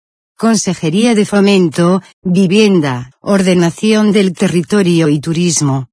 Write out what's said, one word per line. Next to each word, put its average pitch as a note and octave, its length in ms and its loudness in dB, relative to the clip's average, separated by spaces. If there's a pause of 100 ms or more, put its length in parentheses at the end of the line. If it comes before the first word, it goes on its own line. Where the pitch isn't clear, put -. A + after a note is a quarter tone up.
(400)
Consejería G#3 760 0
de G3+ 100 0
Fomento, F#3 760 0 (220)
Vivienda, F3+ 880 0 (100)
Ordenación G3 920 0
del F#3+ 220 2
Territorio F3 720 0
y D3+ 100 0
Turismo. D3 720 -2